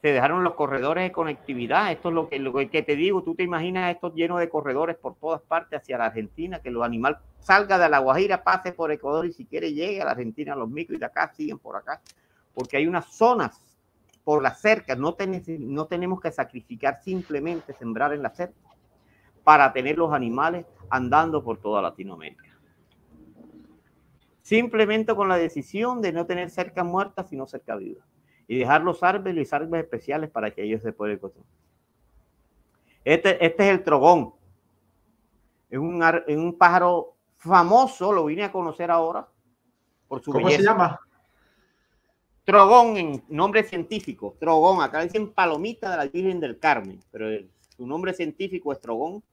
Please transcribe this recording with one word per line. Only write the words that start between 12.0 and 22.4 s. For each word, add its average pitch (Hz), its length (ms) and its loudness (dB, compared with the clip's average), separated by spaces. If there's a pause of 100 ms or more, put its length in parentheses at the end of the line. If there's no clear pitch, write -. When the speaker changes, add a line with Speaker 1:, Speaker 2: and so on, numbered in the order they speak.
Speaker 1:
Porque 127 240 -6
hay 151 100 0
unas 170 200 -4
zonas 220 540 0 (600)
por 151 200 2
la 131 120 0
cerca. 214 400 0
No 147 200 -4
ten-, 190 280 -6 (160)
no 143 280 -8
tenemos 180 340 -4
que 165 100 -6
sacrificar - 720 -6
simplemente 165 720 -6
sembrar 123 400 -4
en 147 100 -8
la 117 80 -4
cerca - 380 -12 (760)
para 143 300 6
tener 139 240 -4
los 165 160 0
animales 143 540 -4 (240)
andando 143 520 0
por 113 160 -6
toda 104 240 -2
Latinoamérica. 85 640 -10 (2000)